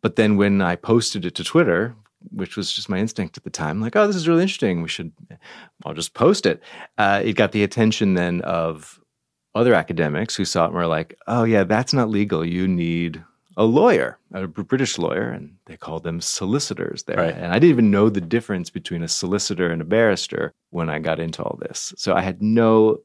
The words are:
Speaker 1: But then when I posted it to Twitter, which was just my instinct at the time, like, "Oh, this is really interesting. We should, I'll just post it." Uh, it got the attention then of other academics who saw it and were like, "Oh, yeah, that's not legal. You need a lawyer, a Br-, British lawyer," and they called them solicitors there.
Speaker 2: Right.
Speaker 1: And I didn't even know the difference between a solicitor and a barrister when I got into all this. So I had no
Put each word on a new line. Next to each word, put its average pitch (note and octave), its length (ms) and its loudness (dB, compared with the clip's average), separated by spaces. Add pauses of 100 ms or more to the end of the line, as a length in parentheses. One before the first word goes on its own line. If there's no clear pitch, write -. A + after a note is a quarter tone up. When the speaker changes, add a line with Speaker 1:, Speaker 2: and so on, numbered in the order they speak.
Speaker 1:
But - 140 -2
then G#2+ 200 4
when G2+ 240 4
I F2 140 0
posted A2 500 0
it F2 120 -6
to F2 80 -8
Twitter, A#2 500 2 (380)
which F#2+ 240 -8
was F#2+ 160 -6
just - 160 -8
my F#2+ 100 -2
instinct G2+ 380 -4
at - 80 -20
the - 60 -12
time, D#2 300 -6
like, G#3+ 140 -6
"Oh, G#3 120 4
this G3+ 100 -2
is E3 100 -4
really E3+ 160 4
interesting. G2 400 0
We E2 60 -6
should, - 240 -8 (720)
I'll D2 100 -8
just E2 200 -8
post F3 300 4
it." E2+ 160 2 (380)
Uh, G2+ 260 2
it G#2 100 -2
got G2+ 180 2
the G#2 100 2
attention G#2+ 520 2
then F2 260 0
of E2 600 -6 (540)
other A#2+ 200 4
academics E2 600 0
who G2+ 100 -2
saw E2+ 200 0
it E2 40 0
and E2 60 -6
were F2 120 0
like, D#2+ 300 -4 (120)
"Oh, A#2 160 2
yeah, A2 180 4
that's G#2+ 300 0
not A#2+ 180 0
legal. G2+ 340 -2
You F2 220 -2
need E2+ 560 -2 (340)
a G#2+ 80 2
lawyer, A#2+ 540 2 (140)
a F#2+ 160 -8
Br-, G2 140 -10
British C3 360 -2
lawyer," F2 320 -2
and - 260 -14 (100)
they D#2 100 -20
called E2 260 -10
them E2+ 180 -6
solicitors - 840 -4
there. - 140 -6
Speaker 2:
Right. E2+ 160 0
Speaker 1:
And F2 180 -6
I G2+ 80 2
didn't E3+ 100 8
even A#2 200 4
know G2+ 200 6
the G2+ 100 -2
difference F2+ 500 -4
between E2 320 -8
a E2 60 -6
solicitor F2+ 600 -2
and E2 100 -4
a D#2 40 -6
barrister G2 680 0 (180)
when E2 180 -4
I D#2 100 -4
got D#2+ 220 -4
into E2 220 -6
all - 180 -6
this. - 360 -12
So - 180 -2
I - 80 2
had F#2 200 -4
no A2 640 4